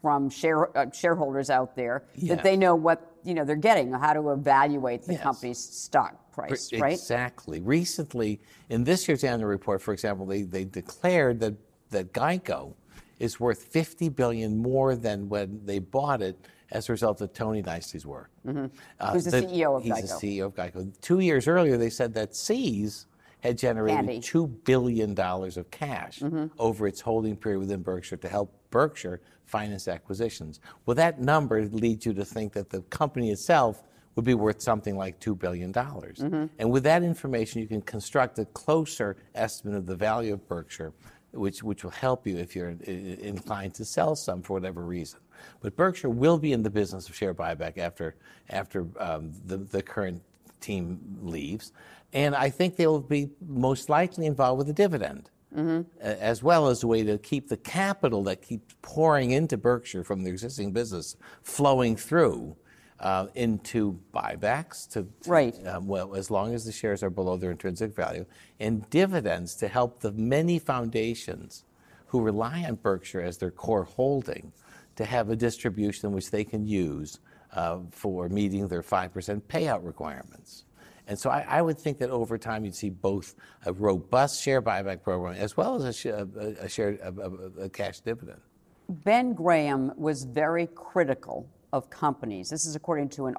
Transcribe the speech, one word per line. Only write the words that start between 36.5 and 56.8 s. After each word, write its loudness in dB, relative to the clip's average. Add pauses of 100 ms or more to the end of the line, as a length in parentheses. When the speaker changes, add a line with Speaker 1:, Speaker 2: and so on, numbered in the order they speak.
Speaker 2:
And 2
with 4
that 6
information, -2
you -6
can -2
construct -2
a 0
closer -2 (200)
estimate -4
of -4
the -6
value 0
of -8
Berkshire, -8 (400)
which, -4
which -6
will -8
help -2
you -2
if -8
you're -6
i-, -10 (100)
i-, -8
inclined -8
to -10
sell 0
some -6
for -8
whatever -6
reason. -8 (420)
But -6
Berkshire 2
will 6
be 0
in 2
the 0
business -2
of -18
share -2
buyback -4
after, -6 (360)
after, -4 (120)
um, -4 (120)
the, -6
the -4
current -6 (380)
team -6 (200)
leaves. -8 (400)
And 2
I 2
think 0
they 4
will 4
be 0 (180)
most 0
likely 2
involved 4
with 0
the 0
dividend, 2 (280)
Speaker 1:
Mm-hmm. 0 (180)
Speaker 2:
a-, -4
as 0
well 6
as 2